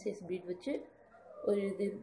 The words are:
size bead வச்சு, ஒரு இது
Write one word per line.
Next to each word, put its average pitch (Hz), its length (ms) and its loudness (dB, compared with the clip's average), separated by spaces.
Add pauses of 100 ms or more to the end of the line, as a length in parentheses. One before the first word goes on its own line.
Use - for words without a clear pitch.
size 190 220 -2
bead 180 200 -2
வச்சு, 180 380 -2 (640)
ஒரு 202 200 6
இது 202 360 0